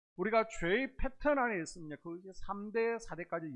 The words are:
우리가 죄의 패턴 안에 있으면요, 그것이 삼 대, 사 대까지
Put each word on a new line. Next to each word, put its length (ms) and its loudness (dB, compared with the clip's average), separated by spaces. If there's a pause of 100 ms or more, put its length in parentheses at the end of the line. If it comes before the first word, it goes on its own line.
(160)
우리가 300 4 (140)
죄의 360 2
패턴 420 2
안에 220 2
있으면요, 420 -8
그것이 200 -8 (240)
삼 260 -6
대, 280 2
사 160 -8
대까지 400 -4